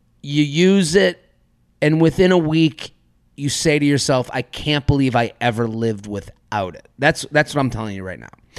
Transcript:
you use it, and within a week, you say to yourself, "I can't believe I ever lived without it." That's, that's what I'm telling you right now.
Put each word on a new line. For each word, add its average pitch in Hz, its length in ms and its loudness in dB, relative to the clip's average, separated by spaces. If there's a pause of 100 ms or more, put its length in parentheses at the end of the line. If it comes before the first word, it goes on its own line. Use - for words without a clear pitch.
(220)
you 143 220 0
use 170 500 2
it, 185 240 2 (640)
and 156 220 2
within 180 300 4
a 180 60 4
week, 156 520 0 (440)
you 139 140 -6
say 151 300 0
to 143 80 0
yourself, 139 460 0
"I 127 100 -4
can't 147 420 -4
believe 135 300 2
I 120 260 0
ever 117 280 -2
lived 110 400 -4
without 101 640 -8
it." - 140 -20 (100)
That's, 151 320 0
that's 147 240 0
what 143 60 0
I'm 135 100 0
telling 110 240 -8
you 95 80 -10
right 92 160 -12
now. 57 80 -20 (320)